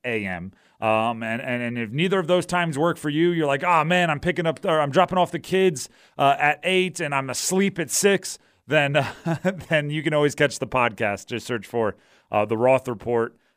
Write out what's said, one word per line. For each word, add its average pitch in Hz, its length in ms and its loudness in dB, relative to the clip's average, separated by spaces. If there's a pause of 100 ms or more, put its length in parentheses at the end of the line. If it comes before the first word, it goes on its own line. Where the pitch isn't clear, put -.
A 110 200 -2
M. 92 280 -8 (260)
Um, 113 440 0
and, 113 180 -4
and, 123 200 -4
and 120 160 -6
if 113 140 -6
neither 180 280 0
of 160 80 -4
those 180 180 2
times 170 320 -2
work 165 200 0
for 156 120 -6
you, 165 220 2
you're 160 160 0
like, 139 180 0
"Oh, 165 180 4
man, 175 260 2
I'm 147 120 -2
picking 175 240 -2
up, 160 180 -2
or 160 160 2
I'm 143 120 0
dropping 180 260 2
off 180 140 2
the 165 80 -6
kids, 185 500 0 (280)
uh, 139 220 4
at 147 240 2
eight 185 380 0
and 143 120 -4
I'm 135 160 -2
asleep 190 500 0
at 147 120 -4
six," - 480 0 (260)
then, 143 300 2
<laughs> - 0 -
uh, 143 100 2 (640)
then 147 220 0
you 151 140 -4
can 156 100 0
always 147 220 2
catch 147 240 0
the 110 80 -6
podcast. 110 600 -2
Just 117 180 -8
search 117 220 -6
for, 110 280 -2 (360)
uh, 107 140 2
the 110 120 -2
Roth 127 300 4
Report, 117 480 -2 (220)